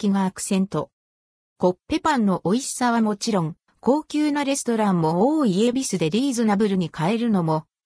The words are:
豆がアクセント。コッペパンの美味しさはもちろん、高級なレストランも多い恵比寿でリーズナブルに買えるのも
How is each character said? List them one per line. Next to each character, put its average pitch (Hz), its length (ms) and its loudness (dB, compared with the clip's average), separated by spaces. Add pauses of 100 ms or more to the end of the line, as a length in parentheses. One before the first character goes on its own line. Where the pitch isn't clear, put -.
豆 196 40 2
が 196 120 0
ア 185 60 -2
ク - 100 -12
セ 196 180 0
ン 190 80 0
ト。 151 220 -6 (680)
コ 180 120 2
ッ 180 80 -2 (100)
ペ 311 140 -2
パ 311 160 0
ン 220 80 2
の 190 180 0
美 165 80 0
味 247 100 0
し - 120 -8
さ 247 180 0
は 233 100 2
も 214 140 0
ち 226 160 -6
ろ 190 120 2
ん、 160 120 -6 (240)
高 294 240 0
級 302 300 -2
な 285 100 -2
レ 277 140 -2
ス - 60 -6
ト 233 120 -2
ラ 214 160 2
ン 175 80 2
も 175 380 2
多 302 80 2
い 202 200 2
恵 240 60 2
比 262 120 -2
寿 - 140 -4
で 165 120 0
リ 254 220 0
ー - 20 -2
ズ 233 100 -2
ナ 208 140 2
ブ 214 100 2
ル 196 80 0
に 175 140 -2
買 170 260 -2
え - 20 -2
る 233 120 -2
の 196 120 2
も 156 240 -2 (200)